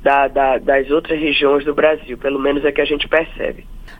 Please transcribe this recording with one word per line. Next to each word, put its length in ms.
da, 280
da, 300
das 300
outras 300
regiões 460
do 100
Brasil, 420
pelo 220
menos 260
é 60
que 100
a 40
gente 240
percebe. 580